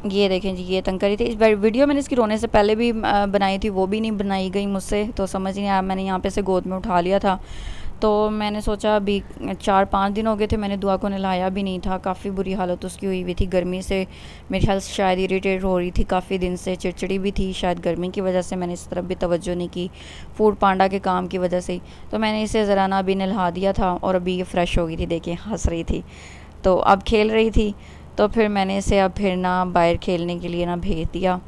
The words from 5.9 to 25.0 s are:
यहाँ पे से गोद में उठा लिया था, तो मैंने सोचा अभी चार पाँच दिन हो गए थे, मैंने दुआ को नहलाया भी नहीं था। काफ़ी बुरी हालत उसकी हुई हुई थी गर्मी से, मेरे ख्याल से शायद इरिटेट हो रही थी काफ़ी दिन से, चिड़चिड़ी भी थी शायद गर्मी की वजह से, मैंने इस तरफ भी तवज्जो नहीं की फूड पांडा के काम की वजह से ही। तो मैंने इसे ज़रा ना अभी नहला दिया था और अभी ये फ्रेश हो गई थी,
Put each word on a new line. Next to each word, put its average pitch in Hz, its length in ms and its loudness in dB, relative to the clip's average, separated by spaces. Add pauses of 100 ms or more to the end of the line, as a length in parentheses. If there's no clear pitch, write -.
यहाँ 190 160 -2
पे 196 100 -2
से 196 120 -2
गोद 185 240 0
में 185 120 -4
उठा 185 220 0
लिया 185 200 2
था, 190 200 0 (600)
तो 214 280 2
मैंने 214 320 -2
सोचा 214 340 0
अभी 202 280 0 (380)
चार 196 240 4
पाँच 202 280 0
दिन 220 140 0
हो 220 80 2
गए 214 120 0
थे, 220 100 0
मैंने 202 200 -2
दुआ 190 180 0
को 196 120 -2
नहलाया 190 420 0
भी 196 140 -2
नहीं 185 160 -2
था। 190 180 -2
काफ़ी 190 340 -4
बुरी 190 220 -2
हालत 180 320 -2
उसकी 185 200 -8
हुई 185 160 -2
हुई 180 120 -4
थी 196 120 0
गर्मी 180 360 0
से, 190 260 -2 (440)
मेरे 190 140 2
ख्याल 196 140 2
से - 140 -10
शायद 185 260 2
इरिटेट 190 440 0
हो 185 160 2
रही 180 120 -2
थी - 120 2
काफ़ी 190 340 -2
दिन 180 180 -2
से, 185 200 -4
चिड़चिड़ी 185 440 -4
भी 196 120 -2
थी 190 220 -2
शायद 175 260 -2
गर्मी 175 300 -2
की 196 120 -6
वजह 185 200 0
से, 180 140 -6
मैंने 175 180 -4
इस - 160 -12
तरफ 180 140 -6
भी 180 120 -4
तवज्जो 175 400 -2
नहीं 175 140 -4
की 180 200 -6 (480)
फूड 214 180 4
पांडा 190 320 4
के 190 120 0
काम 185 280 -2
की 185 100 -6
वजह 180 220 0
से 180 140 -4
ही। 180 80 -6 (300)
तो - 80 -2
मैंने 214 240 0
इसे 214 220 2
ज़रा 196 220 4
ना 190 120 2
अभी 190 160 2
नहला 190 360 0
दिया 190 220 0
था 190 200 2
और 185 220 0
अभी 180 220 0
ये 185 60 -2
फ्रेश 180 340 0
हो 170 100 2
गई 160 100 -6
थी, 175 80 -2